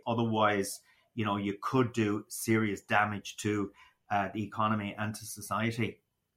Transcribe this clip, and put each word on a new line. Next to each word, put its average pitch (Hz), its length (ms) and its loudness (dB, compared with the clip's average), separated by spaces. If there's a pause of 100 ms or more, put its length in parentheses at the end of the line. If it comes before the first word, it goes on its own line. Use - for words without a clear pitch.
Otherwise, 107 720 2 (360)
you 110 100 -2
know, 101 120 0
you 101 220 -2
could 127 320 2
do 104 360 2
serious 110 540 0
damage 104 560 0
to, 104 340 -2 (400)
uh, 101 200 2
the 104 120 -4
economy 107 520 -2
and 107 200 -4
to - 100 -14
society. 110 720 -4 (380)